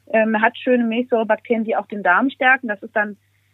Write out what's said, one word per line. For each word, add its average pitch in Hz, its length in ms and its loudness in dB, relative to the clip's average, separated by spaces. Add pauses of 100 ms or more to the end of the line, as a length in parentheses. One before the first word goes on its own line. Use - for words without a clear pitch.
(120)
ähm, 220 280 2
hat 226 180 0
schöne 247 260 0
Milchsäurebakterien, 226 800 -2
die 220 120 -4
auch 202 100 -6
den 208 160 -10
Darm 190 280 2
stärken, 262 360 0
das 208 160 -6
ist 233 140 -8
dann 208 200 -4 (380)